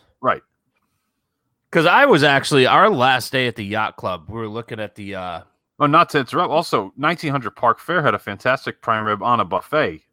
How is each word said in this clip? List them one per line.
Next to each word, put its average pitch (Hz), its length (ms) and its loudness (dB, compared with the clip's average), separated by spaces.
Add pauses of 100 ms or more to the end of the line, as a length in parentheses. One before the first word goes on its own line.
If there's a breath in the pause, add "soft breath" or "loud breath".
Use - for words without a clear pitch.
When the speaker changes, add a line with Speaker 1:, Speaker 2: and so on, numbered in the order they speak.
(220)
Speaker 1:
Right. - 200 -2 (1300)
Speaker 2:
'Cause 160 140 2
I 214 200 6
was 180 180 4
actually, 139 420 4
our 151 240 6
last 127 420 0
day 131 160 -2
at 117 80 -6
the 110 80 -10
yacht 104 320 -4
club, 90 320 -8
we 110 120 -12
were 113 80 -8
looking 113 320 -12
at 104 160 -12
the, 98 200 -14
uh, 90 260 -10 (400)
Speaker 1:
Oh, 147 40 2
not 160 240 4
to 147 100 0
interrupt, 147 320 -2
also, 139 460 -2
nineteen 156 340 -2
hundred 127 240 -6
Park - 240 0
Fair 170 220 -4
had 123 120 2
a 101 60 -2
fantastic 123 600 -4
prime 110 240 -2
rib 104 180 -2
on 120 160 2
a 101 60 0
buffet. 92 560 -4 (120)